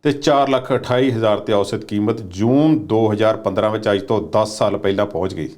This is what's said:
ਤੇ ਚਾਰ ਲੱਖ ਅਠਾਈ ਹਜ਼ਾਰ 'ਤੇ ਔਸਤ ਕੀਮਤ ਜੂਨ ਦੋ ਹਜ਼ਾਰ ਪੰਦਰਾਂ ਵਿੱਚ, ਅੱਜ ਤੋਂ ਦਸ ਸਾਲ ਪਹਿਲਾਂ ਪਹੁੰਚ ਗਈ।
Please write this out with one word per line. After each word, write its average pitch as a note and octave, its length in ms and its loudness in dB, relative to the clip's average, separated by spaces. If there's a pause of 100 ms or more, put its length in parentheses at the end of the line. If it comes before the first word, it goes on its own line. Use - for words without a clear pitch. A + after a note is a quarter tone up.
ਤੇ D3+ 80 2
ਚਾਰ C#3+ 380 2
ਲੱਖ C3 240 0
ਅਠਾਈ B2 380 0
ਹਜ਼ਾਰ A2 260 2
'ਤੇ - 160 -2
ਔਸਤ G2+ 220 0
ਕੀਮਤ G#2 420 -2
ਜੂਨ A#2 640 2
ਦੋ A2 340 0
ਹਜ਼ਾਰ G#2+ 240 2
ਪੰਦਰਾਂ G#2 320 0
ਵਿੱਚ, G#2+ 220 -2
ਅੱਜ G2 100 2
ਤੋਂ G#2 300 -2
ਦਸ G#2+ 260 0
ਸਾਲ G2+ 200 0
ਪਹਿਲਾਂ G2 280 0
ਪਹੁੰਚ F#2 280 -6
ਗਈ। D#2+ 240 -8